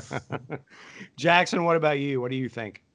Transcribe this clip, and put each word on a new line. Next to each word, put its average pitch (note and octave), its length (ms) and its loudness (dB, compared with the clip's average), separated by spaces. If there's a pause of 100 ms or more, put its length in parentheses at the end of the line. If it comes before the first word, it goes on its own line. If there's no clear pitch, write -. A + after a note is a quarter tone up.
(540)
<laughs> - 640 -16
Jackson, E3+ 460 4
what E3+ 120 4
about D3+ 220 2
you? C#3 240 -2
What B2 80 -4
do C3 80 -4
you B2+ 120 -2
think? A2 340 -10 (120)